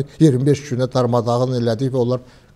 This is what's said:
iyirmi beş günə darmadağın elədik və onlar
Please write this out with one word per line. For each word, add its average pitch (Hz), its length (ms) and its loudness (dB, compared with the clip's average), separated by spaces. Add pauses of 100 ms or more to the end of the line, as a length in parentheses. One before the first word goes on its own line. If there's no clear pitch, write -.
(200)
iyirmi 139 260 4
beş 143 260 0
günə 127 220 -2
darmadağın 120 640 0
elədik 117 320 -2
və 131 40 -4
onlar 123 240 0 (360)